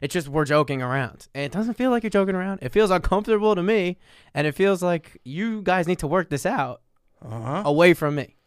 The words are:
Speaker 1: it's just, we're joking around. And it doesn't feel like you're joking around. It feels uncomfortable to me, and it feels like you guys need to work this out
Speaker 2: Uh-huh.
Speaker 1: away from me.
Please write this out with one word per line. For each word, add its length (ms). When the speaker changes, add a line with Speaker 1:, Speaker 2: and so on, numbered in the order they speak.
Speaker 1:
it's 120
just, 140
we're 180
joking 360
around. 540
And 100
it 60
doesn't 240
feel 160
like 100
you're 80
joking 240
around. 300
It 60
feels 200
uncomfortable 640
to 80
me, 380
and 140
it 80
feels 260
like 420
you 380
guys 260
need 120
to 80
work 240
this 160
out 340
Speaker 2:
Uh-huh. 400
Speaker 1:
away 300
from 220
me. 320